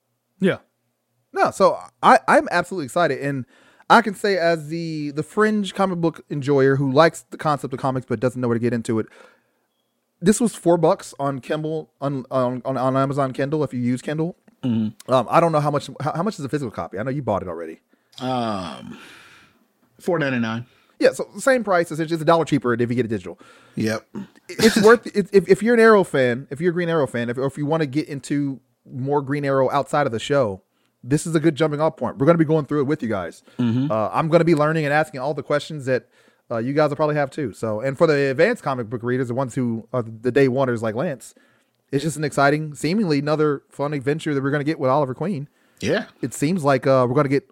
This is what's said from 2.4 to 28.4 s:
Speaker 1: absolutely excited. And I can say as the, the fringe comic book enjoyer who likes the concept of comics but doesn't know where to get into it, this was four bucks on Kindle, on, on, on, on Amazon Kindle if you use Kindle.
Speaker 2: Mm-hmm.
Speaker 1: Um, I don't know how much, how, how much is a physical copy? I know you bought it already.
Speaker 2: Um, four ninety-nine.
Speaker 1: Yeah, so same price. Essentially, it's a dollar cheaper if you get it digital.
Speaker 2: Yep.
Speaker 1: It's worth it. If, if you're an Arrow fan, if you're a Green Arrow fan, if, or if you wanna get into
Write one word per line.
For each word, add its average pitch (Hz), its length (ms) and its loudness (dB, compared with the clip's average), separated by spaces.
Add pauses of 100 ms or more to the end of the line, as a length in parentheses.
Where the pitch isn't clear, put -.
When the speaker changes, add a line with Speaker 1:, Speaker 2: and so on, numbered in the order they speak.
Speaker 1:
absolutely 175 360 -4
excited. 143 340 0
And 139 240 -4 (460)
I 214 120 8
can 214 120 -4
say 196 240 0
as 165 300 0
the, 160 420 -6
the 147 140 -6
fringe 208 500 0
comic 190 240 0
book 165 320 -2
enjoyer 135 460 2
who 139 140 0
likes 160 400 4
the - 60 -12
concept 143 380 -4
of 123 60 -10
comics 131 260 -4
but 113 140 -4
doesn't 127 200 -2
know 127 80 -2
where 117 80 0
to 113 60 -2
get 120 100 0
into 113 280 -2
it, 107 60 -6 (1120)
this 190 200 2
was 233 140 0
four 175 220 2
bucks 170 420 0
on 139 220 -4
Kindle, 156 500 -6 (100)
on, 139 300 -6
on, 127 340 -2
on, 135 120 -4
on 131 200 0
Amazon 135 360 0
Kindle 147 320 -2
if - 80 -6
you 123 80 -4
use 123 220 0
Kindle. 160 340 -4 (260)
Speaker 2:
Mm-hmm. 113 500 -2
Speaker 1:
Um, 123 180 2
I 151 100 4
don't 170 120 4
know 151 80 2
how 147 100 0
much, 147 180 -4 (120)
how, 143 160 -2
how 160 60 -4
much 208 160 -4
is 147 60 -8
a 127 40 -8
physical 139 220 -4
copy? 90 280 -8
I 104 40 -4
know 131 80 -4
you 143 120 -4
bought 104 200 0
it 90 60 -8
already. 82 320 -10 (400)
Speaker 2:
Um, 104 800 -6 (1000)
four 175 200 -2
ninety-nine. 120 480 -2 (320)
Speaker 1:
Yeah, 247 140 6
so 165 140 -8 (120)
same 254 260 2
price. 175 260 0
Essentially, 160 240 -4
it's 156 80 -6
a 147 40 0
dollar 165 180 4
cheaper 123 300 0
if 113 60 -2
you 120 60 2 (100)
get 120 100 0
it - 20 -8
digital. 92 300 -8 (380)
Speaker 2:
Yep. 110 300 -4 (440)
Speaker 1:
It's 202 320 4
worth 226 240 8 (100)
it. 202 160 0
If, 185 160 4
if 185 140 4
you're 233 120 2
an 233 60 6
Arrow 220 240 8
fan, 131 460 0
if 139 100 -10
you're 175 120 0
a - 20 -8
Green 170 160 -2
Arrow 160 160 2
fan, 120 240 -4
if, 120 80 -4
or 131 80 -2
if 135 100 -6
you 147 80 -4
wanna 156 220 0
get 143 220 -4
into 143 520 -4 (240)